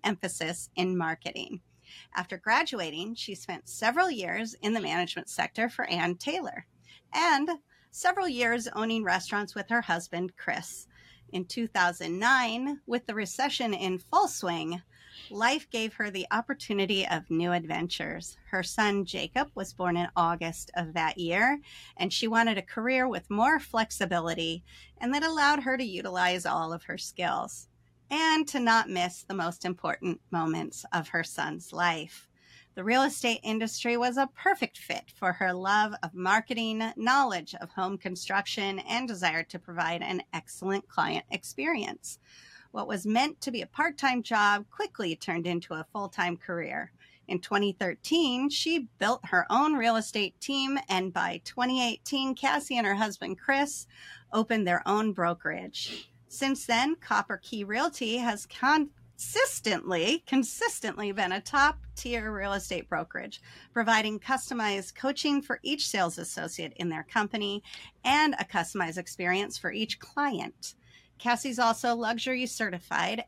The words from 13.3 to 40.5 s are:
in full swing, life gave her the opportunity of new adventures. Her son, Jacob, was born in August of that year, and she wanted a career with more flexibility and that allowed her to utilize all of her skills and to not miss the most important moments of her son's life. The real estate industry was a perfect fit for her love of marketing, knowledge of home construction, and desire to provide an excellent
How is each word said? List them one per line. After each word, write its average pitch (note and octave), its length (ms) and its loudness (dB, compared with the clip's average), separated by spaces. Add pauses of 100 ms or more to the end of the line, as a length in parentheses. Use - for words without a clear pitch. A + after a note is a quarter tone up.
in F#3 240 0
full F#4 300 4
swing, E3+ 520 -4 (500)
life A#3+ 400 2
gave A3 240 -2
her G#3 160 -4
the F#3 200 -6
opportunity G#3 760 0
of E3 240 -2
new E3+ 200 2
adventures. E3+ 840 -4 (140)
Her F#3 120 0
son, G3+ 420 0
Jacob, F#3 500 -4
was F#3+ 180 -8
born F3+ 240 0
in F3 180 0
August E3+ 600 0
of E3 180 -4
that D#3+ 240 0
year, G#3 420 2 (360)
and F#3 160 -2
she A3+ 160 0
wanted A3+ 300 4
a F#3 40 -2
career B3+ 460 0
with G#3 220 -6
more B3 280 4
flexibility E3+ 1040 -2 (360)
and A#3+ 160 0
that D4 100 0
allowed D4 360 4
her C4 160 0
to B3+ 80 -2
utilize F3+ 640 0
all D#3+ 260 0
of E3+ 120 -8
her F3+ 140 -8
skills - 720 -4 (400)
and D#4 380 4
to C#4 140 0
not A3+ 280 6
miss F3+ 360 -2
the G3 100 -6
most F3 300 -2
important F3+ 560 -4 (100)
moments E3 600 -2
of E3 160 -2
her E3 160 -2
son's D#3 480 -6
life. E3 560 -2 (480)
The F#3 80 -6
real B3 200 4
estate B3+ 380 0
industry A3 540 -2
was B3 220 0
a C4+ 160 4
perfect - 420 0
fit - 280 -8 (140)
for F#3 140 2
her F3+ 220 0
love G#3 480 2
of E3+ 120 -6
marketing, A3 800 0
knowledge A3+ 600 2
of - 160 -12
home F#3+ 260 -2
construction, G3 840 -2
and A#3+ 280 -2
desire F3 360 0
to - 140 -10
provide E3+ 440 -4
an F#3 200 -2 (120)
excellent F#3+ 520 -4